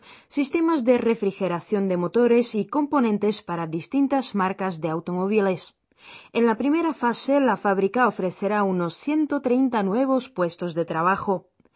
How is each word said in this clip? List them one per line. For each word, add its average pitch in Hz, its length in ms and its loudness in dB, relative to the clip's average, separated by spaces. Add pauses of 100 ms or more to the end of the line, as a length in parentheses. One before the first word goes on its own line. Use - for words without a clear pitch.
(280)
sistemas 311 580 0
de 240 140 6
refrigeración 196 880 -2
de 180 80 0
motores 233 560 2
y 202 140 -2
componentes 233 760 0
para 170 240 -6
distintas 254 680 -2
marcas 190 440 -2
de 160 100 -2
automóviles. 180 880 -2 (580)
En 233 120 2
la 226 100 2
primera 294 380 0
fase, 269 460 0
la 233 180 2
fábrica 196 500 2
ofrecerá 202 540 -2
unos 180 320 0
ciento 294 480 -2
treinta 247 400 2
nuevos 254 480 0
puestos 175 460 -4
de 170 100 -2
trabajo. 180 640 -2 (280)